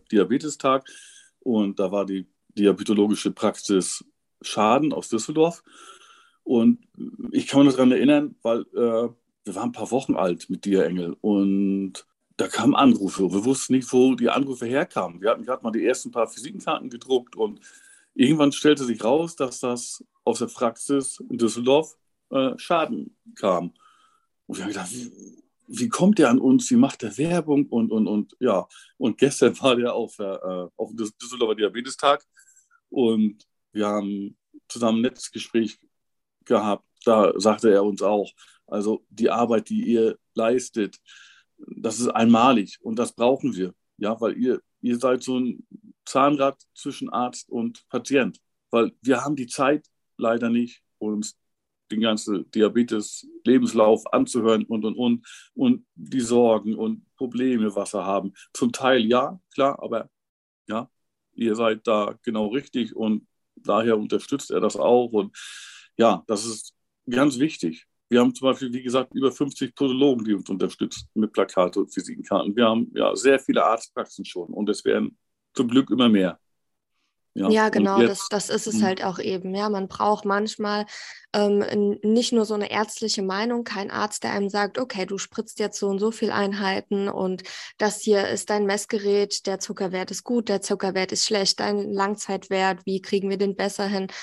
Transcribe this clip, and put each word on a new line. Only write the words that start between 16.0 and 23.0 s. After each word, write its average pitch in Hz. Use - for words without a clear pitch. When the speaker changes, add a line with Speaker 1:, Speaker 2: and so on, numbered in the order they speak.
Speaker 1:
paar 117
Visitenkarten 160
gedruckt 123
und 107
irgendwann 143
stellte 143
sich 107
raus, 160
dass 127
das 120
aus 113
der 120
Praxis 131
in -
Düsseldorf, 120
äh, 131
Schaden -